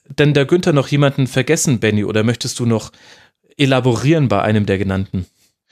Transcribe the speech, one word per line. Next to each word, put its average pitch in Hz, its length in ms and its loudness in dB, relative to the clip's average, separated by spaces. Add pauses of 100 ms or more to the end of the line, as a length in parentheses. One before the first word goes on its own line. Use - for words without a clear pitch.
denn 147 240 2
der 139 140 2
Günther 175 260 0
noch - 160 0
jemanden 143 380 0
vergessen, 135 520 -2
Benny? 104 260 0
Oder 107 200 -2
möchtest 120 340 -4
du 123 60 -4
noch 113 260 -2 (680)
elaborieren 131 680 2
bei 101 120 0
einem 107 240 2
der 98 140 0
genannten? 95 480 -4 (460)